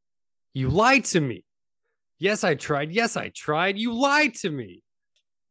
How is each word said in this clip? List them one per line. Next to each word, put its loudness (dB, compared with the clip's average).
You -2
lied 4
to 2
me. -6
Yes, 0
I 4
tried. -4
Yes, -2
I -8
tried. -2
You -4
lied 2
to -4
me." -10